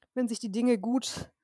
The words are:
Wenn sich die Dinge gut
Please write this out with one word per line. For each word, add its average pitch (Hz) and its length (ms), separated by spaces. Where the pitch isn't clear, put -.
Wenn 247 160
sich 226 100
die 226 120
Dinge 233 280
gut 233 520